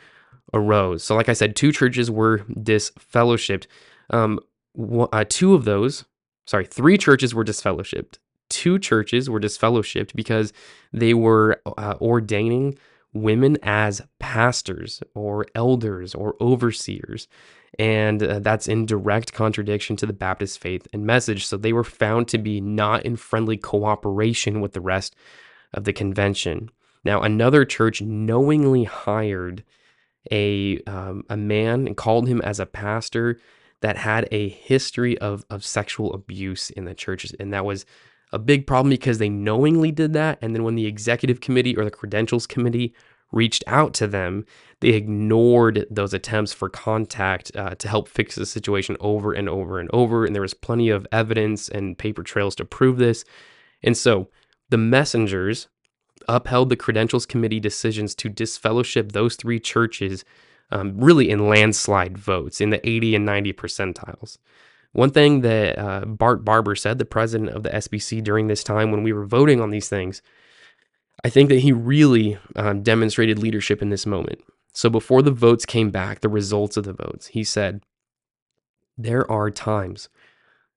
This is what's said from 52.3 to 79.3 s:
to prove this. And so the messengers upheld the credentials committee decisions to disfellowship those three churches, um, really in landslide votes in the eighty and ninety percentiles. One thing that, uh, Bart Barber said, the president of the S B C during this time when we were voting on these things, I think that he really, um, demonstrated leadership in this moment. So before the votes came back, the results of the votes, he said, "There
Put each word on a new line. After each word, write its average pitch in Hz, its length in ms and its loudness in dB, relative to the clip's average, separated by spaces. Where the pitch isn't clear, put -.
to - 100 -8
prove 131 320 2
this. 117 280 2
And 120 120 2
so 101 340 2
the 123 80 2
messengers 113 920 0
upheld 123 420 2
the 123 60 2
credentials 113 500 0
committee 110 340 -2
decisions 104 540 -4
to - 160 -8
disfellowship 110 800 -2
those 107 240 0
three 117 240 -4
churches, 107 680 -2
um, 98 280 -4
really 139 300 6
in 104 200 2
landslide 101 680 4
votes 95 440 -4
in 104 80 2
the - 180 -2
eighty 113 280 0
and 104 100 0
ninety 101 280 -2
percentiles. - 840 -10
One 131 200 4
thing 147 300 6
that, 110 360 2
uh, 98 280 -6
Bart 110 380 0
Barber 107 320 2
said, 113 220 -2
the 120 80 -2
president 110 460 -2
of 104 100 -8
the - 120 -4
S 107 140 -4
B 107 120 -6
C 113 220 -6
during 107 260 2
this 104 160 -2
time 110 280 0
when 104 120 0
we 110 100 0
were 104 120 -6
voting 123 360 4
on 107 80 -2
these 104 180 -6
things, 92 340 -6
I 123 60 0
think 139 200 8
that 131 100 6
he 139 120 6
really, 117 640 4
um, 101 280 -2
demonstrated 110 560 2
leadership 107 420 -2
in 101 80 -2
this 101 160 -4
moment. 98 360 -6
So - 160 2
before 120 320 4
the 143 100 6
votes 117 340 4
came 110 240 0
back, 98 300 -6
the 107 100 -2
results 104 480 -2
of 104 60 -2
the 98 100 -10
votes, - 340 -14
he 110 160 -6
said, 101 380 -4
"There 117 340 0